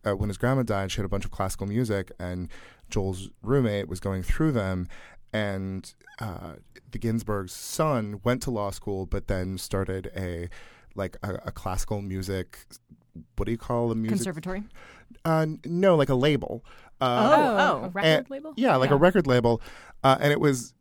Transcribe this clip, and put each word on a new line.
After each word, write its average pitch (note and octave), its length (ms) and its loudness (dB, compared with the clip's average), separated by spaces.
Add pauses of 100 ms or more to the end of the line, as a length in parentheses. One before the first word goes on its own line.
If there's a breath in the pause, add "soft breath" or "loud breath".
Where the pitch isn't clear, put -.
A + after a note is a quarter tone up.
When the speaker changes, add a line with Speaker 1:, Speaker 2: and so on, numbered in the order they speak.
Speaker 1:
uh, G#2 120 0
when G#2 120 -2
his F#2+ 100 -6
grandma B2+ 240 2
died, G2 300 0
she - 60 -4
had G2+ 60 0
a F#2+ 60 -4
bunch G2 140 -2
of - 60 -4
classical F#2+ 360 -4
music, G#2 520 -2
and F2+ 300 -6 (420 loud breath)
Joel's F#2+ 380 -2 (140)
roommate G#2+ 460 2
was F2+ 120 -8
going F#2+ 220 -4
through D#3 300 2
them, F#2+ 360 0 (440 loud breath)
and, F#2+ 600 -4 (260)
uh, F2 340 -10 (360)
the A2+ 80 -8
Ginsburg's G#2+ 540 -2
son A2+ 720 -2
went A#2+ 180 0
to C#3 80 -4
law G2+ 200 -2
school, F#2+ 360 -6
but - 220 -4
then F#2 300 -2
started F#2+ 580 -4
a, F2 320 -6 (480 loud breath)
like, F#2+ 260 -6
a, G2+ 120 -6 (120)
a F#2+ 60 -6
classical F#2+ 500 -4
music, F#2+ 640 -6 (680)
what G2+ 80 -2
do G#2+ 80 -2
you A2+ 60 -2
call A#2+ 340 0
a - 20 0
music? A2+ 240 0
Speaker 2:
Conservatory? F#3 460 -6 (600 loud breath)
Speaker 1:
Uh, D#3+ 160 4
n-, D#3 260 -2
no, F3 300 6
like, C#3 120 4
a C#3 60 4
label. C#3+ 500 2 (360 soft breath)
Uh, C3+ 40 2 (180)
Speaker 2:
Oh, B3+ 100 6
Speaker 3:
Oh, C4+ 500 4
Speaker 2:
oh. - 20 -6
Speaker 3:
a - 60 -6
record F3+ 180 0
Speaker 1:
and D#3+ 220 4
Speaker 3:
label? C#4 260 -12
Speaker 1:
Yeah, A3+ 200 4
like, B2+ 140 4
a C#3+ 40 2
Speaker 3:
Yeah. C#3 60 4
Speaker 1:
record F3+ 260 6
label. A#2+ 360 4 (420 loud breath)
Uh, C3 160 8
and D3 120 4
it C#3+ 80 2
was C3 400 2